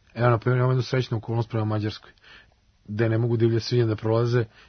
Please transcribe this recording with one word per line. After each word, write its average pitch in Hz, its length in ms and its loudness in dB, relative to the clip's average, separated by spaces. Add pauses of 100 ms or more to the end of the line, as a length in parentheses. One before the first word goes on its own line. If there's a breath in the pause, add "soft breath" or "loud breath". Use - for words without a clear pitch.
(140)
evo, 120 160 2
na 120 80 4
primjer, 123 200 0
imamo 127 140 2
jednu 131 120 0
srećnu 123 340 -2
okolnost 113 320 -4
prema 110 160 -2
Mađarskoj, 107 460 -6 (760 loud breath)
gde 110 240 0
ne 113 80 2
mogu 117 200 0
divlje 113 220 4
svinje 120 260 0
da 110 100 0
prolaze 117 500 0 (220 soft breath)